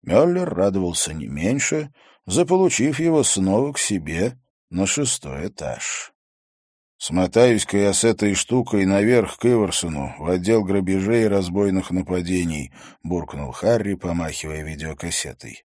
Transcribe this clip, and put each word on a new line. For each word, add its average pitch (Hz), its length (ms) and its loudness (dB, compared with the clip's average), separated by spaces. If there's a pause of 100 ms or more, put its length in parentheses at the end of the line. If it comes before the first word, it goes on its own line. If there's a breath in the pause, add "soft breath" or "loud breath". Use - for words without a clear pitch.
Мюллер 175 460 2
радовался 90 640 0
не 76 140 -8
меньше, 135 640 -2 (340 soft breath)
заполучив 156 720 2
его 160 240 4
снова 104 480 2
к - 60 -8
себе 90 600 -2 (320)
на 95 160 0
шестой 90 640 -4
этаж. - 640 -10 (920)
«Смотаюсь-ка 101 720 4
я 101 160 4
с - 100 0
этой 104 300 2
штукой 110 540 0
наверх 101 500 4
к - 80 -10
Иверсону, 85 760 0
в 73 80 -8
отдел 92 380 2
грабежей 95 600 0
и 110 40 2
разбойных 95 640 0
нападений», 87 840 -2 (300 loud breath)
буркнул 76 500 -6
Харри, 104 400 0
помахивая 80 680 -6
видеокассетой. 76 1120 -10